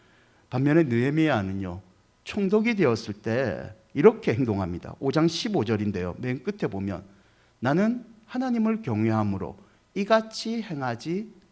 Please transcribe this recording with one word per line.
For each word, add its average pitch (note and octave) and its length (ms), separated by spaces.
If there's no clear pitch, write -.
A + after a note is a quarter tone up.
반면에 D3 360
느헤미야는요, A#2 960
총독이 G#3+ 500
되었을 A#2+ 400
때 A2 600
이렇게 F3 400
행동합니다. F#2+ 680
오 C3+ 120
장 D#3 160
십오 E3+ 360
절인데요, G2+ 540
맨 B2+ 240
끝에 G3+ 280
보면, G2 320
"나는 G3+ 440
하나님을 A3+ 560
경외함으로 G#2+ 720
이같이 A3 680
행하지 D3+ 720